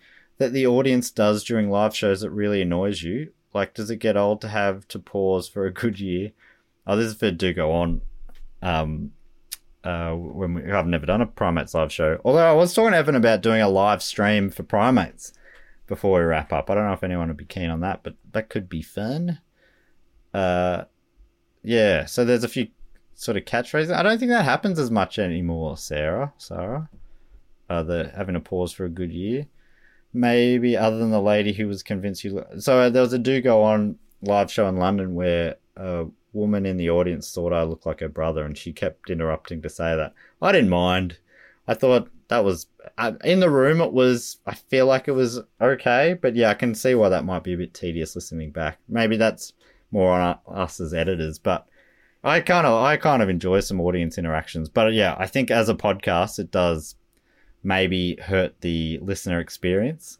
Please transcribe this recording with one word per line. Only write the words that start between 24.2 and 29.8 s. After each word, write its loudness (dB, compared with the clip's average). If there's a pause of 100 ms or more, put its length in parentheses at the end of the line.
that 2
happens 0
as 0
much 0
anymore, -4
Sarah. -4
Sarah, -10 (800)
uh, -2
the -4
having -4
a -4
pause -4
for -8
a -6
good -8
year. -6 (680)